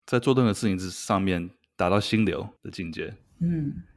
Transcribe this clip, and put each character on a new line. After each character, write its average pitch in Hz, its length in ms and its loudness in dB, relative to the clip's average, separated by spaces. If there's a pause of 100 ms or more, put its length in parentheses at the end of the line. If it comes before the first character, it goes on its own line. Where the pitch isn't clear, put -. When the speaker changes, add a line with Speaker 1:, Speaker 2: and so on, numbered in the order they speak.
Speaker 1:
在 123 140 0
做 135 140 4
任 127 120 6
何 107 80 4
事 113 140 -2
情 95 100 2
之 92 120 -6
上 95 320 -2
面 90 280 0 (280)
达 90 120 2
到 101 80 6
心 107 280 2
流 85 200 -2 (160)
的 - 80 -14
境 85 220 -10
界。 - 220 -8 (260)
Speaker 2:
嗯， 165 340 -2 (240)